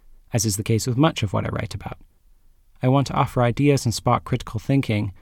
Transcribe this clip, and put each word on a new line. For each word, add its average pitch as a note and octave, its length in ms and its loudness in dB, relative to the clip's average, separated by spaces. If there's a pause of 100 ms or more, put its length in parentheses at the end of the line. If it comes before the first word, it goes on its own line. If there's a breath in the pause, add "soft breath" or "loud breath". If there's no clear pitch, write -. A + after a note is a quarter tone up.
(320)
as A#2+ 120 0
is G2+ 120 0
the G#2 60 -6
case A2+ 240 0
with A#2+ 120 -2
much D#3+ 240 2
of G#2 100 -2
what A2 140 -2
I - 20 -2
write A2+ 260 -6
about. - 240 -10 (840)
I B2+ 60 2
want C3+ 180 4
to - 80 -6
offer C3+ 280 0
ideas C3+ 440 2
and A2+ 80 0
spark A#2+ 300 0
critical - 360 -4
thinking G#2+ 600 0